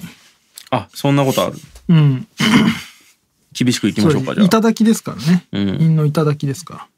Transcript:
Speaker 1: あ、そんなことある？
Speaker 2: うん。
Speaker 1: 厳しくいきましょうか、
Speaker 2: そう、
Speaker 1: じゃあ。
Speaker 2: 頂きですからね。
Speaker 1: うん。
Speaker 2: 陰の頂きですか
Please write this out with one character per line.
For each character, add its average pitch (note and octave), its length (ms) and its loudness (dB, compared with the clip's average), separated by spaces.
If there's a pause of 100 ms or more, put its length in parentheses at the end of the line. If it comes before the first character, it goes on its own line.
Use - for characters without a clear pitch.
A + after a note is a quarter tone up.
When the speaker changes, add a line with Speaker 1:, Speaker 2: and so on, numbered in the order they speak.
(720)
Speaker 1:
あ、 G#2+ 200 -4
そ - 200 -4
ん C#3 40 2
な C#3+ 80 2
こ C3 100 0
と F#2 120 -2
あ F2+ 60 -6
る？ D#2+ 60 -12 (320)
Speaker 2:
う F3+ 40 4
ん。 C#3+ 340 2 (1300)
Speaker 1:
厳 B2+ 180 0
し A#2 80 -2
く A2 80 -2
い F#2+ 60 -2
き A2 80 -4
ま D#3+ 80 4
し D3 60 4
ょ C3+ 60 -2
う - 0 -
か、 C3 40 -6
Speaker 2:
そ - 60 -6
う、 - 60 -6
Speaker 1:
じ - 40 2
ゃ - 20 4
あ。 F#3+ 40 6
Speaker 2:
頂 A3 260 2
き A3 140 0
で A3+ 80 4
す - 80 -8
か - 120 -10
ら - 20 -14 (140)
ね。 F3 200 2
Speaker 1:
う - 100 -4
ん。 F#2+ 160 -2
Speaker 2:
陰 D#3+ 120 2
の D#3 180 2
頂 D3 280 0
き D3 120 -6
で C3+ 80 -6
す - 100 -16
か - 320 -20